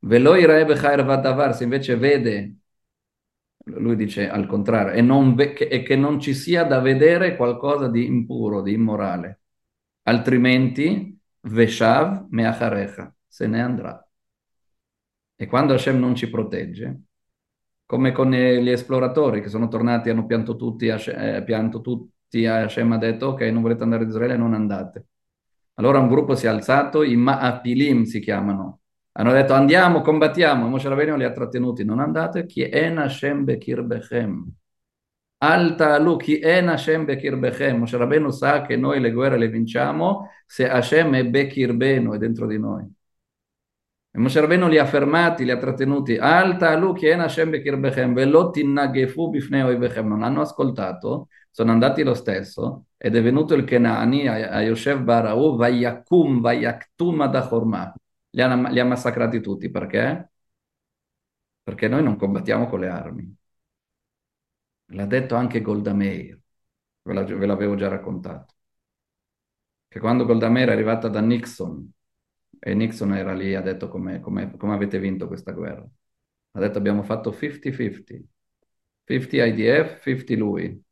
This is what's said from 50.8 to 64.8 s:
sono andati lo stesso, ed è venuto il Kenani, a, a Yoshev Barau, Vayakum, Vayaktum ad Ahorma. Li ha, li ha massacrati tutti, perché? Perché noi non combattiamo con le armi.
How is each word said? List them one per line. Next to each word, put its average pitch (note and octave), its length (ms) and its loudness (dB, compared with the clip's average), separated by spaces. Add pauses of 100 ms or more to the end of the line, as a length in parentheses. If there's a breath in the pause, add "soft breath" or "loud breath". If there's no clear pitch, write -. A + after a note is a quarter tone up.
sono A2+ 200 0
andati A#2+ 320 4
lo C3 120 2
stesso, G2 720 -6 (120)
ed G#2 180 -2
è A#2 60 4
venuto D3 320 2
il C3+ 100 2
Kenani, A#2+ 640 2
a, A2 240 -2
a G#2 120 -2
Yoshev A2+ 400 -2
Barau, A#2 540 2
Vayakum, B2 840 2
Vayaktum A#2+ 840 -2
ad C3+ 120 0
Ahorma. A2 600 -2 (360)
Li B2 120 -2
ha, B2+ 120 2 (160)
li B2 100 0
ha B2 40 2
massacrati A#2+ 560 -2
tutti, G2 300 -8
perché? A2 600 -4 (1300)
Perché - 260 -4
noi C3+ 140 2
non A2+ 140 2
combattiamo G2+ 520 -2
con F#2+ 120 -6
le F#2 80 -6
armi. E2 480 -12 (1600)